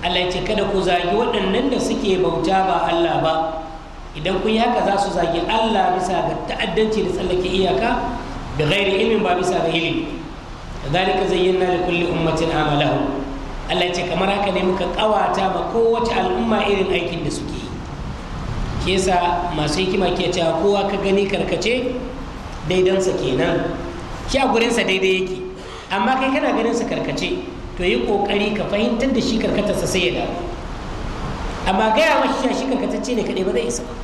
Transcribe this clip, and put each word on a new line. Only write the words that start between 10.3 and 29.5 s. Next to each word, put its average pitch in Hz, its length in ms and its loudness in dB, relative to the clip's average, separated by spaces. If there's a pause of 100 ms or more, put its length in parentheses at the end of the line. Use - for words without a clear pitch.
كذلك 185 340 2 (120)
زينا 180 580 2
لكل 170 120 0 (120)
أمة 160 280 0 (120)
عملهم." 147 520 2 (680)
Allah 175 180 2
ya 175 60 -2
ce, 180 160 -2
"Kamar 175 180 0
haka 202 240 0
ne 180 140 0
muka 180 260 0
ƙawata 196 600 2
ma 170 80 0 (100)
kowace 233 400 2
al'umma 220 540 2
irin 190 260 2
aikin 175 320 0
da - 60 0
suke - 240 -6
yi." - 160 -8 (1120)
Shi 175 140 0
yasa 175 560 2
masu 151 320 0
hikima 185 260 2
ke 175 160 0
cewa, 165 320 0
"Kowa 202 300 2
ka 202 80 -2
gani 196 320 2
karkace, 208 640 0 (720)
daidansa 185 480 2
kenan." 160 540 0 (580)
Shi 262 140 2
a 302 80 4
gurinsa 226 340 4
daidai 190 380 2
yake. 185 160 -4 (500)
Amma 233 300 2
kai 269 160 0
kana 294 180 2
ganin 226 220 0
sa - 100 0
karkace, - 640 -4 (320)
to, 180 80 -2
yi 233 180 2
ƙoƙari 208 520 0
ka 180 120 -2
fahimtar 233 460 2
da 226 80 2
shi 220 160 0
karkatarsa, 196 480 0